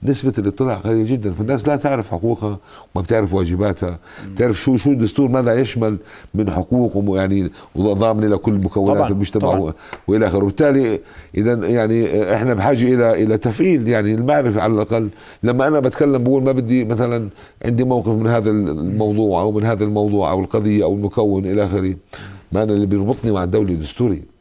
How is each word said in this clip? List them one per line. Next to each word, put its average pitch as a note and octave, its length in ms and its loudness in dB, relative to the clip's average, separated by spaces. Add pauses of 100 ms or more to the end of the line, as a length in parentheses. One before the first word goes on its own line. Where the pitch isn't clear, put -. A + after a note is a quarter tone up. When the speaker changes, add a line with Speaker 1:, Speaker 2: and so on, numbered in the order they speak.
Speaker 1:
نسبة C3 340 -2
الاطلاع G#2+ 380 -2
قليلة A2 360 0
جدًا، G#2 220 -2
فالناس G#2+ 340 -2
لا D3 80 2
تعرف C3+ 360 -2
حقوقها G#2 480 -4 (360)
وما F#2 80 -2
بتعرف G2+ 300 0
واجباتها، F#2 560 -2
Speaker 2:
مم. F#2 440 -16
Speaker 1:
بتعرف A2+ 260 0
شو، C3+ 160 2
شو B2+ 160 2
الدستور، B2 380 0
ماذا A#2+ 300 2
يشمل A2 380 -2 (360)
من G2+ 180 0
حقوق G2+ 460 0
وم-، G2+ 180 0
يعني، F#2+ 360 0 (240)
وضامنة G#2+ 520 2
لكل G#2 260 0
مكونات G2+ 440 0
Speaker 3:
طبعًا، C3 120 0
Speaker 1:
المجتمع G2+ 420 0
Speaker 3:
طبعًا. F#2+ 80 2
Speaker 1:
و-، D#2 140 -4 (340)
وإلى G#2+ 200 2
آخره. F#2+ 160 2
وبالتالي، C3 560 2 (380)
إذا، A2 160 2
يعني، G#2+ 840 0
إحنا A#2+ 180 0
بحاجة B2 400 2
إلى، A2+ 300 2
إلى G#2+ 140 2
تفعيل، C3 500 0
يعني، G#2+ 260 2
المعرفة A#2+ 480 0
على A2 120 2
الأقل. G#2+ 360 0 (340)
لما B2 240 2
أنا D3+ 120 4
بتكلم C3 440 2
بقول C3 200 2
ما C3+ 80 2
بدي B2+ 340 0
مثلًا A#2 440 -2 (360)
عندي A#2+ 180 0
موقف B2 260 0
من A2 180 0
هذا A2+ 220 2
ال-، G#2 200 0
الموضوع G2+ 720 0
أو G#2 100 0
من G#2+ 120 0
هذا G#2+ 200 0
الموضوع G#2 480 0
أو F#2 80 0
القضية G#2 440 0
أو F2 100 2
المكون G2+ 520 0
إلى G2+ 180 0
آخره، F#2+ 320 -2 (560)
ما G2 120 0
أنا G#2+ 100 0
اللي G#2 120 2
بيربطني G2+ 460 -2
مع F#2+ 120 0
الدولة F#2 300 0
دستوري. E2 500 -4 (180)